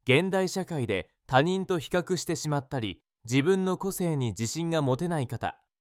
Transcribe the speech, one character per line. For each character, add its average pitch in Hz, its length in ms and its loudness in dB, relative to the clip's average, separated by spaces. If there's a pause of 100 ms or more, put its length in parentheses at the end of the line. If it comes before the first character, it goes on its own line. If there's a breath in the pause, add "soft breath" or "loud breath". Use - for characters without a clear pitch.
現 170 220 4
代 190 180 2
社 185 160 -4
会 143 220 -4
で 95 240 -2 (160)
他 131 160 6
人 185 240 0
と 175 140 0
比 - 80 -10
較 180 280 0
し - 80 -6
て 170 120 -2
し - 120 -6
ま 147 100 0
っ 135 100 -6
た 139 100 -6
り、 104 220 -4 (240)
自 127 180 2
分 185 220 4
の 185 120 0
個 190 140 -6
性 170 240 -2
に 131 140 0
自 110 180 -4
信 165 240 -4
が 160 120 2
持 131 140 2
て 175 120 -4
な 165 120 -2
い - 60 -2
方、 - 340 -8 (200)